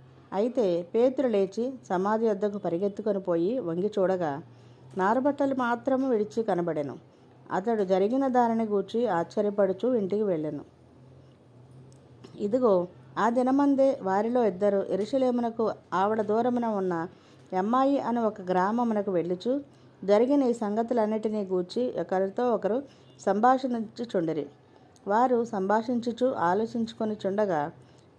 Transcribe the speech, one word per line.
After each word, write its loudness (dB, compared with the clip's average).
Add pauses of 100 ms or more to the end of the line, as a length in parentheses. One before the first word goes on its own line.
(340)
అయితే 0
పేతురు 2
లేచి 0 (160)
సమాధి 0
వద్దకు -2
పరిగెత్తుకొని -2
పోయి 0
వంగి -4
చూడగా, 0 (560)
నారబట్టలు 0
మాత్రము -2
విడిచి 0
కనబడెను. -4 (380)
అతడు -2
జరిగిన 0
దానిని 2
గూర్చి -2
ఆశ్చర్యపడుచు 0
ఇంటికి 0
వెళ్ళెను. -2 (1800)
ఇదిగో, 4 (300)
ఆ 4
దినమందే 4
వారిలో 2
ఇద్దరు 2
యెరూషలేమునకు 0 (220)
ఆవడ 2
దూరమున 0
ఉన్న -2 (460)
ఎమ్మాయి 2
అను -2
ఒక -6
గ్రామమునకు 0
వెళ్ళుచు, -2 (400)
జరిగిన 4
ఈ 2
సంగతులన్నిటినీ -2
గూర్చి -2
ఒకరితో 0
ఒకరు 0 (360)
సంభాషించుచుండిరి. 0 (600)
వారు 2
సంభాషించుచు -2
ఆలోచించుకొనుచుండగా, -2 (480)